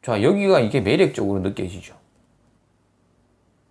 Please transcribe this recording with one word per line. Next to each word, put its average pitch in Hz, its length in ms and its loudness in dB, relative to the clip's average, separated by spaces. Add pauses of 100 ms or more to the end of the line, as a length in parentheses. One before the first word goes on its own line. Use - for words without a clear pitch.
자, 110 200 -2
여기가 190 380 2
이게 117 220 0
매력적으로 107 580 0
느껴지죠. 95 560 -8 (1800)